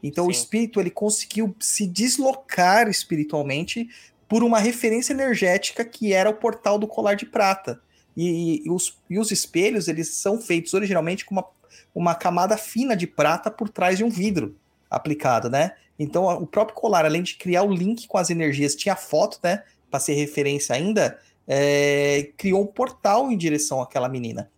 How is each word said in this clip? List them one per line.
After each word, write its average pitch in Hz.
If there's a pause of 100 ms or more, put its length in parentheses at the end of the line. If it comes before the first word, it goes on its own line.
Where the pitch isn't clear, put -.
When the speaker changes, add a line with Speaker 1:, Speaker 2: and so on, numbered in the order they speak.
Speaker 1:
Então 160
o 180
Speaker 2:
Sim. 180
Speaker 1:
espírito, 220
ele 180
conseguiu 214
se -
deslocar 226
espiritualmente 151 (400)
por 233
uma 233
referência 233
energética 214
que 214
era 190
o 214
portal 214
do 208
colar 208
de 208
prata. 190 (360)
E, 165
e -
os, - (100)
e 175
os 220
espelhos, 190
eles 160
são 208
feitos 170
originalmente 190
com -
uma, 190 (500)
uma 170
camada 180
fina 226
de 170
prata 160
por 214
trás 185
de 214
um 233
vidro 175 (340)
aplicado, 127
né? 151 (260)
Então, 175
a, 175
o 165
próprio 214
colar, 185
além 156
de 180
criar 180
o 202
link 190
com 202
as 175
energias, 143
tinha 190
foto, -
né, 180 (280)
pra 139
ser 147
referência 143
ainda, 170 (280)
é, 143
criou 196
um 208
portal 247
em 233
direção 151
àquela 127
menina. 117